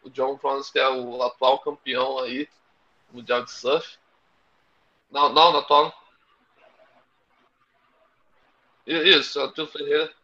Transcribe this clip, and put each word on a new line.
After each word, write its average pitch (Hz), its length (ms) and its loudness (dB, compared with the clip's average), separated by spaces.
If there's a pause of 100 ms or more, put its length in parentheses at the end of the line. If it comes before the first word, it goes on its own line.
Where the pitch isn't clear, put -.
O - 60 -20
John 135 280 -4
Francis, 139 340 -6
que 147 80 -2
é 135 100 2
o 127 340 -6
atual 127 360 0
campeão 131 600 -6
aí, 127 280 -8 (640)
Mundial 123 320 -4
de - 80 -16
Surf. 151 460 -4 (1120)
Não, 143 200 2
não, 160 240 6
não 147 60 2
atual. 147 340 2 (3000)
I-, 165 320 4
isso, 139 220 -2
é 139 60 -2
o - 80 -8
Tio 156 140 -8
Ferreira. 151 460 -4 (100)